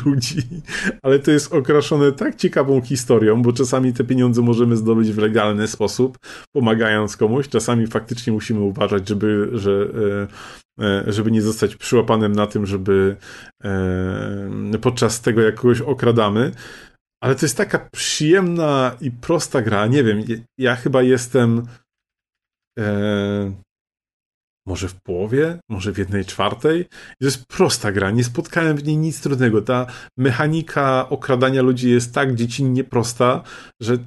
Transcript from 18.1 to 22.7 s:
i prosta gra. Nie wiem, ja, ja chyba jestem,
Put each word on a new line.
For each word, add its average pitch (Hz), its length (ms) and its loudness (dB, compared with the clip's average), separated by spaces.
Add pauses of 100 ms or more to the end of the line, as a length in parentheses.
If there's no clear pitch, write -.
i 139 100 -4
prosta 135 520 -2
gra. 104 240 0
Nie 131 180 4
wiem, 107 160 2
ja, 113 160 -6 (220)
ja 123 180 0
chyba 131 260 2
jestem, 123 600 2 (1160)